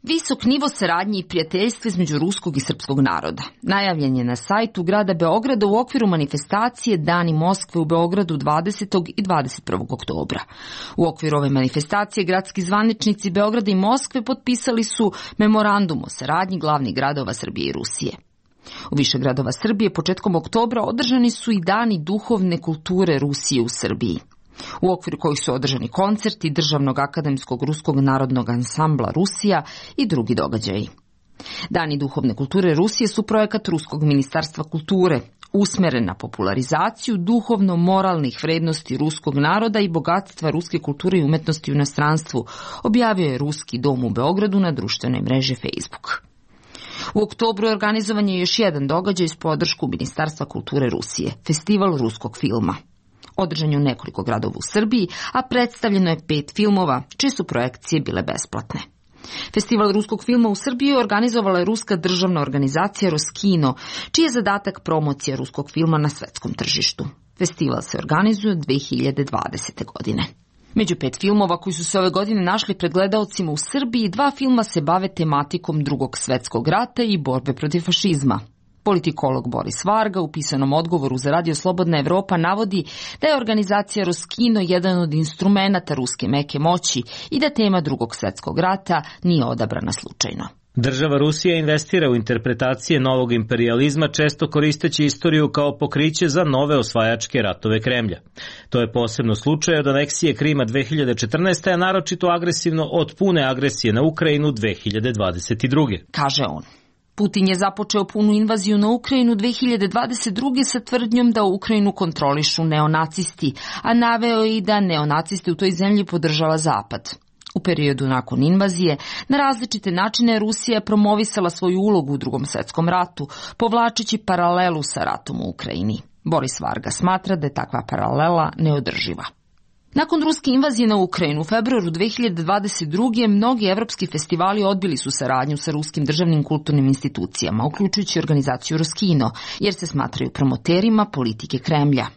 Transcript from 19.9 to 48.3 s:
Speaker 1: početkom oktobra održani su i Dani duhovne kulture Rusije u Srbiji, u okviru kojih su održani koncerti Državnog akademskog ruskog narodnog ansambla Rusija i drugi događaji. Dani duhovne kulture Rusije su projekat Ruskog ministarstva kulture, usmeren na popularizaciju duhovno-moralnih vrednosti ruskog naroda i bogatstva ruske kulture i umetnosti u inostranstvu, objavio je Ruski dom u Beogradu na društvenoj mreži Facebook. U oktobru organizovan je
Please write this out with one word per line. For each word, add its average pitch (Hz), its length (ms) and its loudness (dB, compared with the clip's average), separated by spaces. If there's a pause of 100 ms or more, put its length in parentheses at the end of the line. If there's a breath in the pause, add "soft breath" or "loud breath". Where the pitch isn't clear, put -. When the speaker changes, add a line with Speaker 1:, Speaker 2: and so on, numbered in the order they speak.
Speaker 1:
početkom 185 440 -2
oktobra 226 460 0
održani 240 480 2
su 233 220 -4
i 202 80 2
Dani 208 380 0
duhovne 185 640 0
kulture 165 580 0
Rusije 139 440 0
u 113 60 0
Srbiji, 107 500 -4 (640 loud breath)
u 185 120 2
okviru 170 260 -6
kojih 147 220 -2
su 135 140 -2
održani 131 340 -2
koncerti 196 640 -2
Državnog 143 480 0
akademskog 139 640 -2
ruskog 147 380 0
narodnog 131 500 2
ansambla 127 640 0
Rusija 185 480 0 (340 loud breath)
i 277 100 2
drugi 123 280 0
događaji. 104 540 -2 (840 loud breath)
Dani 156 280 -2
duhovne 135 360 0
kulture 170 400 2
Rusije 208 340 2
su 214 140 -2
projekat 214 460 0
Ruskog 151 340 -2
ministarstva 151 600 0
kulture, 165 560 2 (320)
usmeren 175 520 2
na 92 100 -4
popularizaciju 156 1000 -2
duhovno-moralnih 185 1300 2
vrednosti 160 540 -2
ruskog 151 400 -2
naroda 208 440 2
i 202 80 2
bogatstva 165 600 -2
ruske 165 280 -2
kulture 180 400 0
i 156 60 2
umetnosti 156 480 0
u - 20 -2
inostranstvu, 147 720 0 (360 loud breath)
objavio 220 440 2
je 131 120 0
Ruski 143 400 -4
dom 127 260 0
u 113 60 0
Beogradu 190 500 2
na 175 120 2
društvenoj 120 480 -4
mreži 131 340 0
Facebook. - 680 -8 (920 loud breath)
U 208 80 2
oktobru 220 460 0
organizovan 208 600 0
je 185 120 0